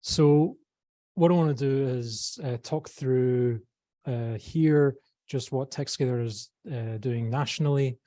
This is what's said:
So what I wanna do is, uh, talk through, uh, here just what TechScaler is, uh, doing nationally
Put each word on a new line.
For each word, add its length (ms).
So 540
what 160
I 40
wanna 200
do 340
is, 540
uh, 200
talk 260
through, 720
uh, 300
here 640
just 260
what 180
TechScaler 540
is, 260
uh, 280
doing 320
nationally 760